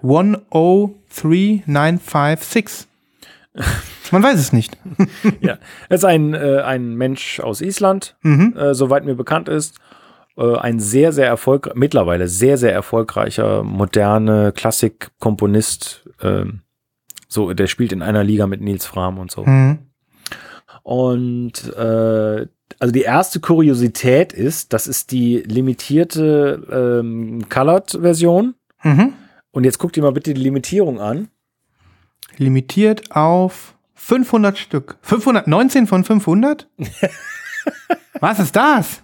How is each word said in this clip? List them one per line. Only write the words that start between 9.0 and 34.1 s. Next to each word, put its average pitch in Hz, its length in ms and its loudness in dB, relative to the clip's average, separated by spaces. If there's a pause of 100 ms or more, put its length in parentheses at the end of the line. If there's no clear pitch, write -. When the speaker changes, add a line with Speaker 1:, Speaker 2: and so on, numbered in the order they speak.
Speaker 2:
mir 139 100 -4
bekannt 156 340 -4
ist. 151 280 -4 (600)
Äh, 120 200 0
ein 117 240 -2
sehr, 131 320 2
sehr 139 160 2
erfolgre-, 131 480 0
mittlerweile 90 520 0
sehr, 117 300 2
sehr 120 140 2
erfolgreicher, 104 920 -2
moderne 104 880 2
Klassik-Komponist. - 1600 -2 (120)
Ähm, 98 400 -4 (680)
so, 98 260 -4
der 95 140 0
spielt 117 240 -2
in 95 100 -6
einer 104 220 0
Liga 104 220 2
mit 98 140 -6
Nils 101 240 -6
Frahm 95 340 -6
und 92 120 -12
so. 101 140 -12
Speaker 1:
Mhm. 135 340 4 (1040)
Speaker 2:
Und, 123 920 -4
äh, 113 680 -2 (340)
also 120 120 0
die 131 100 2
erste 165 380 0
Kuriosität 139 920 2
ist, 131 400 -4
das 110 160 -2
ist - 240 -8
die 120 260 0
limitierte, 139 1600 0
ähm, 113 480 -8
Colored-Version. 170 1080 2 (280)
Speaker 1:
Mhm. 165 300 4 (400)
Speaker 2:
Und 127 120 0
jetzt 127 140 2
guck 175 140 -4
dir 156 100 -2
mal 143 100 4
bitte 143 220 -4
die 131 80 -4
Limitierung 135 580 -2
an. 127 280 -6 (1080)
Speaker 1:
Limitiert 139 800 0
auf 175 640 0 (180)
fünfhundert 226 640 0